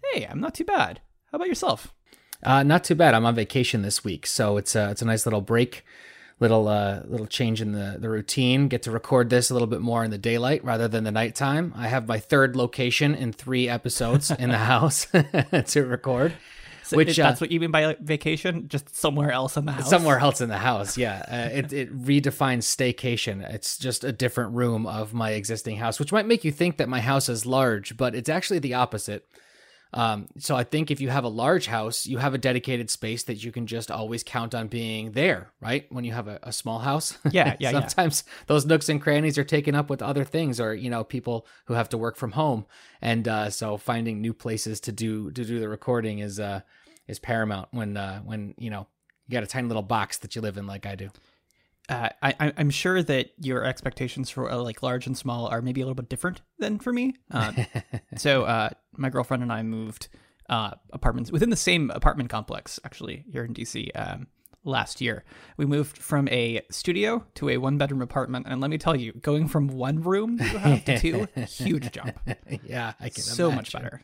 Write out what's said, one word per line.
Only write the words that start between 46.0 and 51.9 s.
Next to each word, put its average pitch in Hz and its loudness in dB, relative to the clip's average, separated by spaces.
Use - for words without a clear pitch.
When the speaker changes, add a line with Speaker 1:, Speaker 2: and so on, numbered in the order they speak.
Speaker 2:
is, 101 -8
uh, 101 -6
is - -12
paramount 110 -2
when, 107 -4
uh, 98 -8
when, 104 -10
you 117 -8
know, 101 -10
you 120 -8
got 120 0
a 98 -8
tiny 127 -4
little 110 -2
box 101 -2
that - -12
you 117 -6
live 101 -6
in 101 -8
like 98 -10
I 98 -8
do. 95 -12
Speaker 1:
Uh, 120 -2